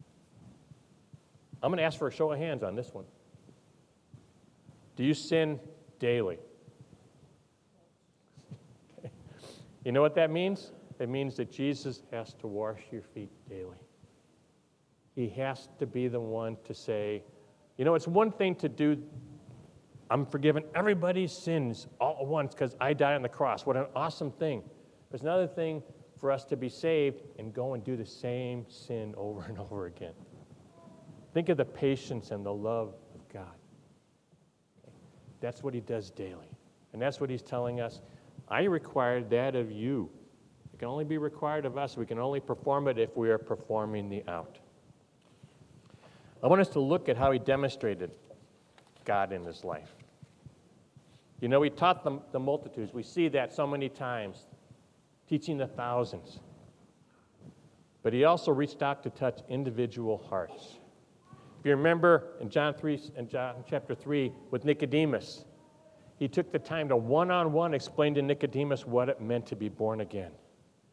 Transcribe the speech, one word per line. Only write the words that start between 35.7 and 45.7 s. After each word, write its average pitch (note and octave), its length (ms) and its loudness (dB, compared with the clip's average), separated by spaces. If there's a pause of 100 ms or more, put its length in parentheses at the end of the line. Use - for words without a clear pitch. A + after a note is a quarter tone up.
he A#2+ 60 -4
does G#2 300 -6
daily. F#2 380 -12 (440)
And A2 100 -8
that's C#3 180 -2
what C#3 80 -2
he's B2+ 140 -6
telling B2 380 -4
us. A#2 200 -6 (460)
"I B2+ 180 2
require C3 600 2
that B2 320 2
of A#2 160 0
you." A2 380 -2 (640)
It - 60 -20
can A#2+ 100 -6
only D3 160 -4
be D#3 140 -2
required D3+ 460 -2
of B2+ 140 -2
us. C#3 180 -4
We A#2 100 -2
can A2+ 120 -4
only C3+ 220 0
perform C#3 480 2
it A#2+ 100 2
if A2+ 180 2
we A2+ 140 4
are A2 80 6
performing G#2+ 720 -2
the G2+ 180 -6
out. F2 300 -8 (1800)